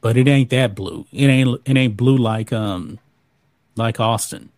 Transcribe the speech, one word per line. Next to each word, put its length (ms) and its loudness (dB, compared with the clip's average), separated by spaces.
but 160 2
it 100 4
ain't 220 4
that 240 0
blue. 380 -10
It 160 2
ain't, 380 2
it 120 2
ain't 200 0
blue 200 2
like, 340 -2
um, 460 -6
like 240 -4
Austin. 580 -4